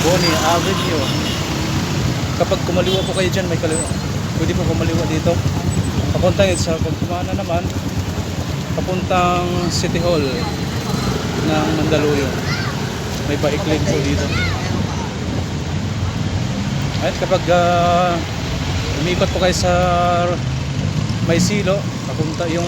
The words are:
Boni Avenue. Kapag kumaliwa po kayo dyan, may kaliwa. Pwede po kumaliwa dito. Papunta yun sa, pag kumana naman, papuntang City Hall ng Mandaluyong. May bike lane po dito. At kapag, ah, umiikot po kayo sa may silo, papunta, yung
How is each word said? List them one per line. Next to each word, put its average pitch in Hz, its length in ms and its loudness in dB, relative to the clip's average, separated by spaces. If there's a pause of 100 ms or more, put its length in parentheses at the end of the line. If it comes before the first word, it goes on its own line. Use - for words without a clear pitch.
Boni 175 260 4 (140)
Avenue. 170 600 2 (1300)
Kapag 180 320 0
kumaliwa 180 400 2
po 175 80 -2
kayo 180 160 0
dyan, 185 160 0
may 160 80 0
kaliwa. 156 240 0 (560)
Pwede - 180 0
po 185 140 0
kumaliwa 165 400 0
dito. 160 240 2 (800)
Papunta 185 320 4
yun 180 160 2
sa, 165 180 0
pag 160 220 0
kumana 175 320 -2
naman, 180 320 -2 (1120)
papuntang 180 720 0 (240)
City 175 320 0
Hall 170 180 2 (1300)
ng 156 200 2 (120)
Mandaluyong. 147 560 2 (880)
May 143 140 0
bike 147 260 0
lane 151 220 2
po 147 160 2
dito. 143 220 2 (2750)
At 185 160 0
kapag, 180 320 2
ah, 175 640 4 (880)
umiikot 180 300 2
po 180 100 0
kayo 180 140 2
sa 180 160 2 (1600)
may 165 80 4
silo, 190 420 2 (320)
papunta, 156 400 -2
yung 170 180 0